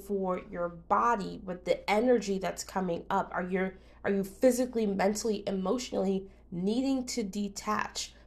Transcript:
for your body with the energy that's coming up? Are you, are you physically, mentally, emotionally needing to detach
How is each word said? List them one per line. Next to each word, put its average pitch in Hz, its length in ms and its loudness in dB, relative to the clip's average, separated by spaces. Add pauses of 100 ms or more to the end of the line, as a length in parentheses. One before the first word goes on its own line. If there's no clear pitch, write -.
for 190 420 -2
your 175 200 -4
body 196 760 0
with 185 200 -8
the - 260 2
energy 208 480 4
that's 180 240 -4
coming 180 480 -2
up? 190 240 0
Are 175 80 -2
you, 185 300 0 (320)
are 202 80 2
you 196 100 2
physically, 240 640 2
mentally, 202 640 0
emotionally 190 800 -2 (240)
needing 254 540 0
to 240 180 -4
detach 202 920 -4 (120)